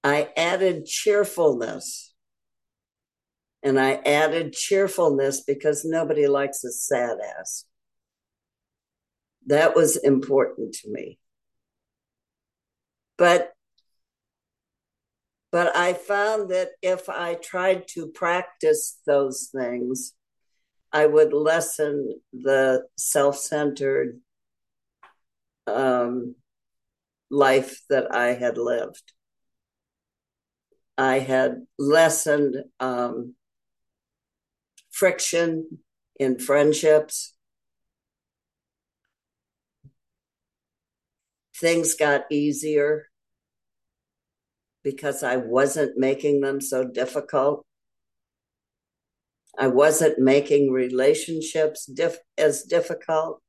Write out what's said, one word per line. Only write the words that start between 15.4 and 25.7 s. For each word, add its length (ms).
but 240
I 160
found 580
that 200
if 260
I 260
tried 540
to 200
practice 1000
those 480
things, 580
I 140
would 260
lessen 880
the 540
self-centered, 1200
um, 680